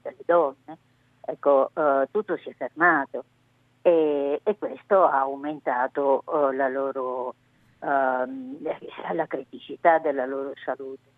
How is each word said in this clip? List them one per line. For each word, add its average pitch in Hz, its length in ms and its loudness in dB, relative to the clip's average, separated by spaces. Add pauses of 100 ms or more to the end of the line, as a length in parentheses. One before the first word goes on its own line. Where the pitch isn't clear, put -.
delle - 240 -14
donne, 160 500 0 (460)
ecco, 139 520 2
eh, 139 360 2
tutto 208 260 -4
si - 140 -12
è 123 40 -20
fermato 147 720 0 (560)
e, 151 640 2
e 208 160 -2
questo - 460 2
ha 143 160 4
aumentato, 139 1040 -2
eh, 143 280 0
la 135 140 0
loro, 127 680 -6 (480)
ehm, 135 760 -2 (560)
la 165 120 -2
criticità 160 720 0
della 139 260 -2
loro 135 260 -6 (100)
salute. 135 560 -12